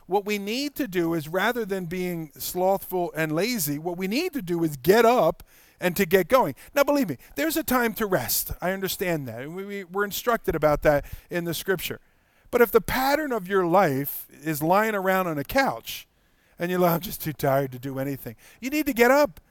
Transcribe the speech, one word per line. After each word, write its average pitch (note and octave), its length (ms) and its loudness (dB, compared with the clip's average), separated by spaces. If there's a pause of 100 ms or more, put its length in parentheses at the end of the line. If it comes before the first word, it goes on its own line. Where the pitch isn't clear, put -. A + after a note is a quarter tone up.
what G3 180 -2
we G#3 120 -2
need A#3+ 400 -4
to C4+ 120 -4
do E3+ 260 0
is, D#3 140 -4
rather G#3+ 360 -2
than F#3+ 200 -4
being F3 520 -6
slothful F3+ 800 -2
and D#3 160 -2
lazy, D#3+ 480 -2
what E3+ 180 -6
we F#3 120 -4
need D#4 240 -2
to A#3+ 100 -6
do E3 220 -2
is D3 120 -2
get F#3+ 280 6
up A3 400 4 (380)
and F3 140 0
to G3 80 2
get F3+ 240 4
going. A3 280 4 (180)
Now, C#4 80 4
believe C#4 260 2
me, C3 100 -6 (180)
there's D4+ 200 -2
a D#4+ 60 -2
time A#3+ 320 0
to A3+ 100 -2
rest. D#3 460 -2 (100)
I F3+ 120 -2
understand F3 560 -4
that. A2+ 140 -10
And D#3 120 -12
we, F#3+ 100 -10
we, G3+ 200 -8
we're F#3+ 200 -2
instructed G3+ 520 -2
about D3 260 2
that D3 240 4 (240)
in F3 140 -4
the E3 100 -4
scripture. - 460 -4 (500)
But A#3+ 100 2
if A#3 120 6
the A3 100 6
pattern C#4 480 0
of G#3 160 -4
your F#3+ 180 2
life D#3+ 640 2 (160)
is D3+ 200 -4
lying G#3 340 2
around F#3 320 0
on D3+ 100 -4
a C#3 60 -4
couch - 640 -2 (500)
and F3 120 -2
you're F3+ 100 0
like, E3+ 140 6
"I'm E3 60 -2
just - 220 -10
too D#3 100 -4
tired C#3 380 0
to B2+ 80 -14
do C3+ 220 -8
anything," C3+ 340 -8 (260)
you B3+ 100 -6
need D4 160 -2
to C#4+ 60 -2
get A#3+ 200 4
up. C#4 280 2 (100)